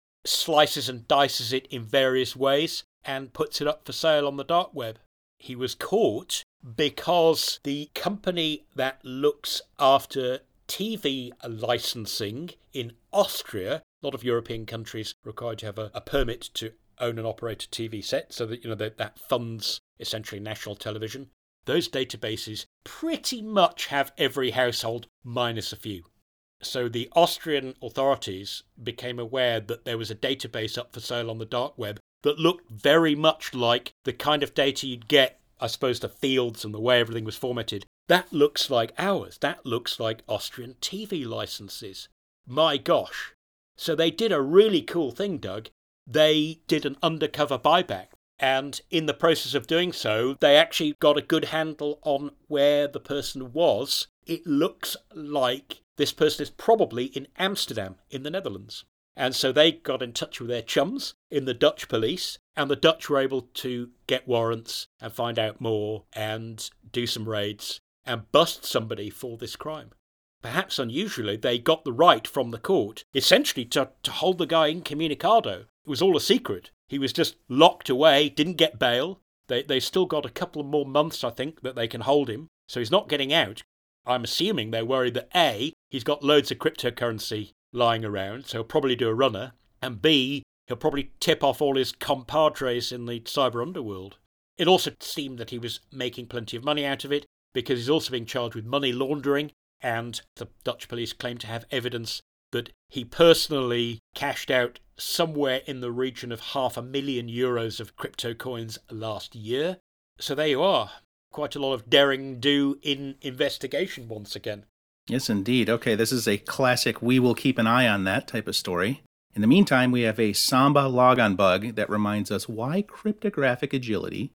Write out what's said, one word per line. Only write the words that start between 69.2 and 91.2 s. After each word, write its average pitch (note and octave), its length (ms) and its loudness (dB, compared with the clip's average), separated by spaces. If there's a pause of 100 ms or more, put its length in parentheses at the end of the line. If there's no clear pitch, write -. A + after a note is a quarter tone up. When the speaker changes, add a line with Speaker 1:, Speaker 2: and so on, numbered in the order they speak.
Speaker 1:
this A2 200 -12
crime. D3 340 -12 (500)
Perhaps - 380 -6
unusually, A#2+ 580 -4
they A#2+ 220 0
got D#3+ 260 2
the C3 80 -4
right A#2+ 360 6
from A#2+ 240 -2
the A2+ 60 -8
court, B2 440 0 (100)
essentially C#3 520 4
to, C3+ 260 0 (140)
to - 80 -4
hold F3+ 260 0
the E3+ 80 -2
guy D#3+ 220 4
incommunicado. D#3 920 0 (220)
It - 60 -8
was B2+ 100 -2
all F3+ 160 6
a - 40 2
secret. - 500 0 (180)
He C#3+ 100 -4
was C3+ 140 -2
just - 240 0 (120)
locked D3+ 420 6
away, C#3+ 380 6
didn't D#3 260 -2
get D#3 240 2
bail. C3+ 420 0 (280)
They, B2+ 160 -2
they C3+ 160 0
still F#3 260 0
got D3+ 180 -2
a B2+ 60 -12
couple D#3+ 320 -8
more C#3+ 240 0
months, D3 380 0
I B2 60 -2
think, C#3 320 -8
that C3 120 -6
they A#2 140 -2
can B2 140 -8
hold C3+ 280 2
him. B2 160 -8 (220)
So - 100 -8
he's A#2 120 -2
not F3 180 2
getting C#3 240 -2
out. B2+ 300 0 (440)
I'm B2 180 0
assuming D3+ 460 -2
they're A2+ 160 -4
worried B2+ 280 0
that - 200 -6
A, D3+ 380 0 (180)
he's B2 140 -6
got D3 200 -2
loads C#3+ 260 4
of A#2+ 80 -6
cryptocurrency A#2 920 -4 (240)
lying A#2 320 2
around, G#2 400 -6
so A#2+ 120 -8
he'll A2+ 60 -4
probably C3+ 320 2
do B2 120 2
a A2 60 0
runner, A#2+ 380 0 (300)
and B2 180 -6
B, C#3 420 4 (240)
he'll A#2+ 120 -8
probably C#3+ 420 -2